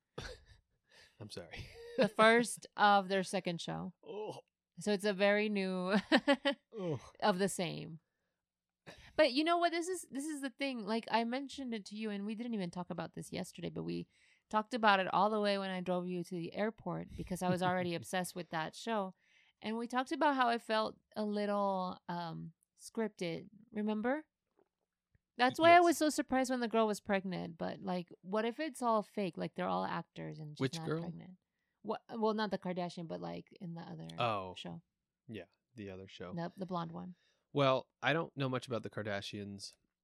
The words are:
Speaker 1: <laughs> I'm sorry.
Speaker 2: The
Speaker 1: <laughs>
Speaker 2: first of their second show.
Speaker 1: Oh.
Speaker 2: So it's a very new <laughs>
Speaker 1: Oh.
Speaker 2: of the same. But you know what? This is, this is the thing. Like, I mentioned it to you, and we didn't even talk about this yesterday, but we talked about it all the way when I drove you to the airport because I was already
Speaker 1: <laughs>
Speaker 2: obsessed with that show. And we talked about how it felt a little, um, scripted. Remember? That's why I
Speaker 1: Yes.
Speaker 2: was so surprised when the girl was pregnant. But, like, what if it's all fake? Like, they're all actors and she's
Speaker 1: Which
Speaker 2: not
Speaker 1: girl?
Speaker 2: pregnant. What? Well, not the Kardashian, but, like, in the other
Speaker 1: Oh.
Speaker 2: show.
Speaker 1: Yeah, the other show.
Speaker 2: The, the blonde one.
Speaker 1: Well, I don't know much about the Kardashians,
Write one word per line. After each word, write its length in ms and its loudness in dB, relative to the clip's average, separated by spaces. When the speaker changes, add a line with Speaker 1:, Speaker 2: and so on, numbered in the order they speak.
Speaker 1:
<laughs> 1000 -18
I'm 100 -12
sorry. 360 -12
Speaker 2:
The 100 6
Speaker 1:
<laughs> 100 -16
Speaker 2:
first 480 6
of 320 6
their 140 2
second 360 -2
show. 320 -6
Speaker 1:
Oh. 300 -8
Speaker 2:
So 140 0
it's 100 0
a 80 4
very 380 4
new 460 0
<laughs> 440 -4
Speaker 1:
Oh. 200 -2
Speaker 2:
of 180 4
the 100 2
same. 500 -6
But 160 6
you 100 2
know 140 4
what? 160 2
This 160 -2
is, 200 -6
this 140 -6
is 180 -6
the 80 -4
thing. 360 -6
Like, 260 -2
I 140 2
mentioned 480 -6
it 140 -6
to 100 -12
you, 120 -4
and 160 -4
we 100 -4
didn't 180 -6
even 180 -2
talk 180 -8
about 260 -8
this 180 -10
yesterday, 360 -6
but 140 -6
we 240 -4
talked 240 0
about 280 6
it 120 -2
all 160 6
the 120 0
way 160 2
when 140 -2
I 100 -2
drove 260 0
you 160 -2
to 120 -8
the 200 -6
airport 640 -4
because 260 -6
I 60 4
was 120 2
already 340 2
Speaker 1:
<laughs> 40 -4
Speaker 2:
obsessed 340 -4
with 180 -8
that 260 -4
show. 360 -2
And 160 -4
we 100 -4
talked 260 -2
about 240 4
how 140 4
it 100 0
felt 340 0
a 80 0
little, 720 0
um, 440 -6
scripted. 680 -4
Remember? 500 -2
That's 220 4
why 120 10
I 40 12
Speaker 1:
Yes. 80 12
Speaker 2:
was 140 6
so 120 4
surprised 400 0
when 120 0
the 80 0
girl 180 4
was 140 -2
pregnant. 560 -2
But, 260 -4
like, 240 -2
what 240 0
if 120 -4
it's 240 -6
all 220 4
fake? 340 -2
Like, 180 -4
they're 120 -2
all 180 0
actors 540 -6
and 160 -10
she's 60 -6
Speaker 1:
Which 160 0
Speaker 2:
not 100 -8
Speaker 1:
girl? 140 -2
Speaker 2:
pregnant. 300 -10
What? 180 -6
Well, 160 2
not 180 -2
the 60 0
Kardashian, 500 -6
but, 120 -8
like, 280 -10
in 140 -10
the 80 -10
other 260 -12
Speaker 1:
Oh. 380 -2
Speaker 2:
show. 260 -12
Speaker 1:
Yeah, 160 -10
the 140 -10
other 180 -12
show. 260 -12
Speaker 2:
The, 240 -8
the 80 -10
blonde 280 -6
one. 220 -12
Speaker 1:
Well, 360 2
I 120 4
don't 240 -2
know 100 0
much 200 -4
about 160 -4
the 60 -8
Kardashians, 840 -6